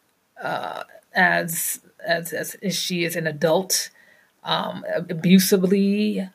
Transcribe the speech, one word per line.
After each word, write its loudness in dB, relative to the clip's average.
uh, -8
as, 0
as, -4
as, -8
as -4
she -2
is -4
an -4
adult, 0
um, -4
ab-, -4
abusively, 4